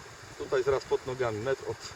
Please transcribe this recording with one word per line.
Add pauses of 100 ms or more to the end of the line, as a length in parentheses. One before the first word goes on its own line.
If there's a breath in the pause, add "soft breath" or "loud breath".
(380)
Tutaj
zaraz
pod
nogami,
metr
od (200)